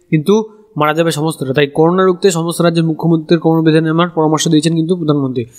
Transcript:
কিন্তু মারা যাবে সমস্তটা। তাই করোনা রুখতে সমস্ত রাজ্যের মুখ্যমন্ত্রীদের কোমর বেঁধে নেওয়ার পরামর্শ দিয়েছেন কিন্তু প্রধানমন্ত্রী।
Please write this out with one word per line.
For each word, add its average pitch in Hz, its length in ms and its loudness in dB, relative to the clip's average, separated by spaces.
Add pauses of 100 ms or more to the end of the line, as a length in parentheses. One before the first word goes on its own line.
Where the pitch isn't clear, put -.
কিন্তু 196 400 0 (280)
মারা 151 160 2
যাবে 165 180 0
সমস্তটা। 147 420 -4
তাই 147 140 2
করোনা 170 380 0
রুখতে 185 260 2
সমস্ত 165 300 -4
রাজ্যের 170 220 2
মুখ্যমন্ত্রীদের 160 560 0
কোমর 165 220 0
বেঁধে 160 200 2
নেওয়ার 165 280 0
পরামর্শ 156 380 0
দিয়েছেন 160 280 0
কিন্তু 160 200 -2
প্রধানমন্ত্রী। 143 500 -2 (120)